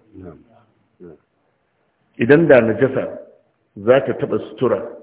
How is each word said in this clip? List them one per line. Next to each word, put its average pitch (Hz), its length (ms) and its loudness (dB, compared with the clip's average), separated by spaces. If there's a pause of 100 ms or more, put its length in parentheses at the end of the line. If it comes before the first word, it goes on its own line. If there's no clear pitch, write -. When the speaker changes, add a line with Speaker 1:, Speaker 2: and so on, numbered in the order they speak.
(160)
Speaker 1:
Na'am. 90 220 -20 (600)
Na'am. 85 160 -20 (1000)
Speaker 2:
Idan 147 280 4
da 135 140 8
najasa 113 580 -2 (580)
za 113 240 2
ta 127 120 -6
taɓa - 260 -6 (100)
sutura 113 320 -4 (220)